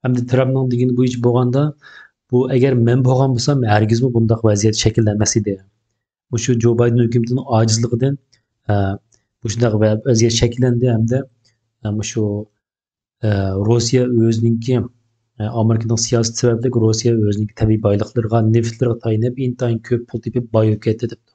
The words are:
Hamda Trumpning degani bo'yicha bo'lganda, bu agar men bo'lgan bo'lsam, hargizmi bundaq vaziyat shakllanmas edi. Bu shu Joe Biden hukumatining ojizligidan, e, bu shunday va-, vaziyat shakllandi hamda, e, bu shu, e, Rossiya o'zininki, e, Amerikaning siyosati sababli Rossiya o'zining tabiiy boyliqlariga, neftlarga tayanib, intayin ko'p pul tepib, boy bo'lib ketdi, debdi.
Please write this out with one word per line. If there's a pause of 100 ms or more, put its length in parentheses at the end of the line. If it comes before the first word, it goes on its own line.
Hamda (100)
Trumpning
degani
bo'yicha
bo'lganda, (680)
bu (160)
agar (140)
men
bo'lgan
bo'lsam, (100)
hargizmi
bundaq
vaziyat
shakllanmas
edi. (760)
Bu
shu
Joe
Biden
hukumatining (140)
ojizligidan, (560)
e, (680)
bu
shunday (120)
va-,
vaziyat
shakllandi
hamda, (680)
e, (100)
bu
shu, (1000)
e, (400)
Rossiya (240)
o'zininki, (640)
e, (200)
Amerikaning
siyosati
sababli (180)
Rossiya
o'zining
tabiiy
boyliqlariga, (120)
neftlarga
tayanib, (120)
intayin
ko'p
pul
tepib,
boy
bo'lib
ketdi,
debdi.